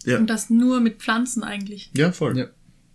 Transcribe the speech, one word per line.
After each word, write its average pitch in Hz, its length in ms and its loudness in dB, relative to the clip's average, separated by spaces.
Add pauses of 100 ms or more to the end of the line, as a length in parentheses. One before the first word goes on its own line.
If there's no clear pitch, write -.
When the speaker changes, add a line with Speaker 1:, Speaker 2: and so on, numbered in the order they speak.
Speaker 1:
Ja. 123 140 2
Speaker 2:
Und 220 100 4
das 220 200 -4
nur 247 300 4
mit 226 220 2
Pflanzen 233 420 -2
eigentlich. 202 500 -12
Speaker 1:
Ja, 156 180 4
voll. 127 260 -2
Speaker 3:
Ja. 123 100 -2 (480)